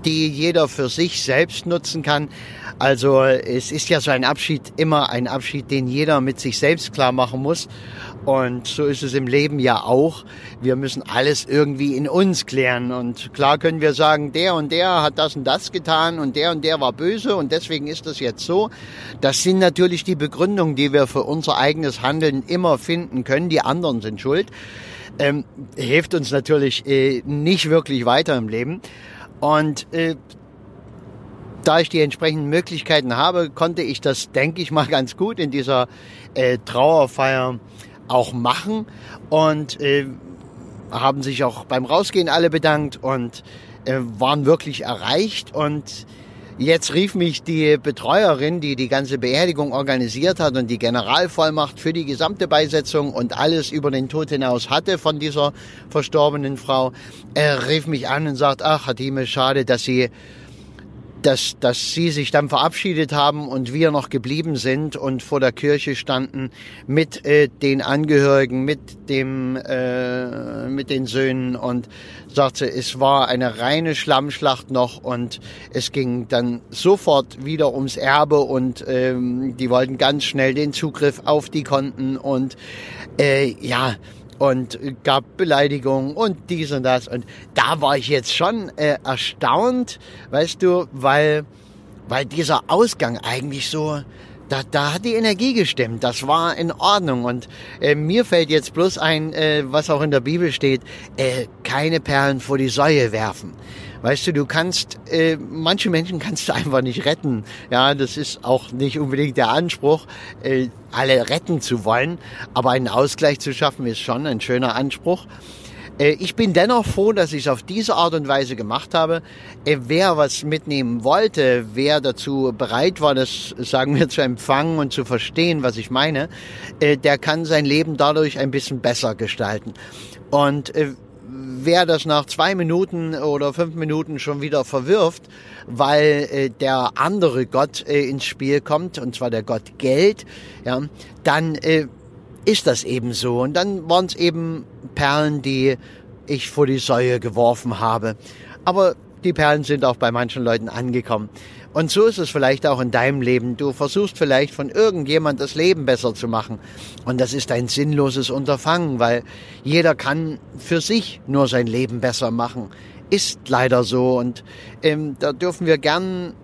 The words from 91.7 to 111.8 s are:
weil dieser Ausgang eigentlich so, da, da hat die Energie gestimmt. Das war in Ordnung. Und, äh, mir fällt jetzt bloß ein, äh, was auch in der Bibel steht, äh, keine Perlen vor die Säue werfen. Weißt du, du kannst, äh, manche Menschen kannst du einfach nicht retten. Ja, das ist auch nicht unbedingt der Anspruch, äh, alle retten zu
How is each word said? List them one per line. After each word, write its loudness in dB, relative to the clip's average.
weil -2
dieser 0
Ausgang 2
eigentlich -6
so, -4
da, -2
da 0
hat -6
die -2
Energie 2
gestimmt. 0
Das -2
war 2
in -2
Ordnung. 2
Und, -4
äh, 4
mir 2
fällt 2
jetzt 0
bloß 0
ein, 0
äh, 2
was 0
auch 2
in 0
der 4
Bibel 0
steht, 0
äh, -2
keine 0
Perlen 2
vor -2
die 0
Säue 4
werfen. -6
Weißt 0
du, 0
du 0
kannst, -4
äh, 2
manche -2
Menschen -2
kannst -6
du -2
einfach 0
nicht -4
retten. -2
Ja, 4
das -2
ist -8
auch 0
nicht -4
unbedingt -2
der 4
Anspruch, 0
äh, 0
alle 4
retten 0
zu -4